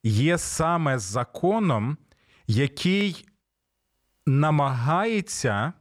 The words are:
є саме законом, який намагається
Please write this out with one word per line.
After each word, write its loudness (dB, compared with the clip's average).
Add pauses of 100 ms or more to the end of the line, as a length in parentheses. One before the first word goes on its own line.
є 2
саме 0
законом, 0 (500)
який -2 (960)
намагається 0